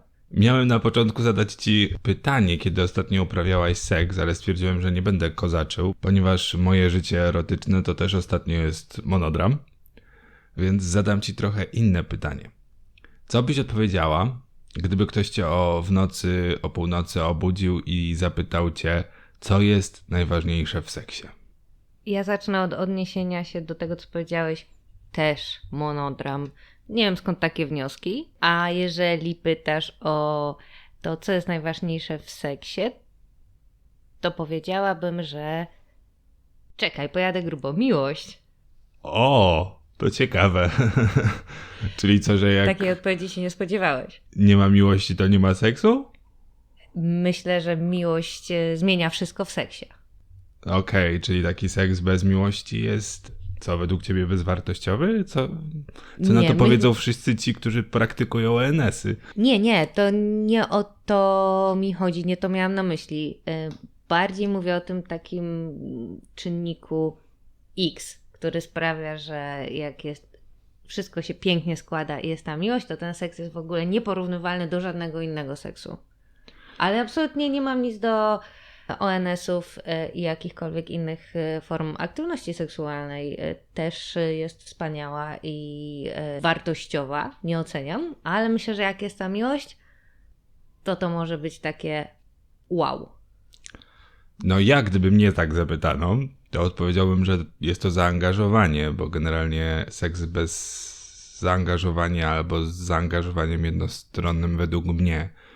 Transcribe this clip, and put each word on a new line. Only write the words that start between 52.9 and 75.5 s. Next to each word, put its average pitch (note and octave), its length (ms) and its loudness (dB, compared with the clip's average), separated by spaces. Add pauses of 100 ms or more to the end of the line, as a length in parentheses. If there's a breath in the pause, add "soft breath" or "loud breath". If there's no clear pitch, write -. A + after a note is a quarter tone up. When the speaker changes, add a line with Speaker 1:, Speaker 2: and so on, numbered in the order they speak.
Speaker 1:
co, F2 180 -2
według F2+ 240 0
ciebie F2+ 240 0
bezwartościowy? F#2+ 1000 0
Co, C3 240 -2 (800 loud breath)
co G3 60 6
na A3+ 80 8
Speaker 2:
Nie, E3 80 6
Speaker 1:
to D#3 60 6
Speaker 2:
my- E3 40 4
Speaker 1:
powiedzą A#2+ 360 8
wszyscy A#2+ 420 0
ci, A2 180 -2
którzy A2+ 280 -2
praktykują A#2 800 2
E C3 60 2
N D3+ 140 2
S-y? G#2+ 360 0 (200 loud breath)
Speaker 2:
Nie, A3+ 220 4
nie, G3+ 280 4
to - 160 0 (440)
nie A3 220 2
o G#3 160 0 (220)
to F#3+ 760 4
mi F#3+ 120 -2
chodzi, F3 340 -2
nie F3+ 100 0
to F3+ 120 -4
miałam F#3 260 0
na F#3+ 80 0
myśli. D#3 560 -4 (100)
E, D#3+ 200 -4 (400)
bardziej F#3+ 400 0
mówię F3+ 280 0
o F3 40 -2
tym F3+ 220 -6
takim E3 680 -8 (640)
czynniku D#3+ 840 -6 (600)
X, - 400 -4 (140)
który E3 280 -4
sprawia, D#3+ 580 -4
że C#3+ 520 -8
jak D3 340 -8
jest, - 340 -12 (480)
wszystko F#3 360 -8
się F3+ 120 -10
pięknie E3+ 420 0
składa D#3 440 -8
i - 80 -6
jest D#3+ 160 -8
ta D#3 120 -6
miłość, A#3 300 -2
to D#3+ 100 -8
ten E3+ 180 -8
seks E3+ 240 -10
jest E3+ 140 -12
w D#3+ 40 -16
ogóle E3+ 300 -4
nieporównywalny F3+ 840 -2
do F3+ 120 -2
żadnego E3+ 400 -6
innego D3+ 360 -6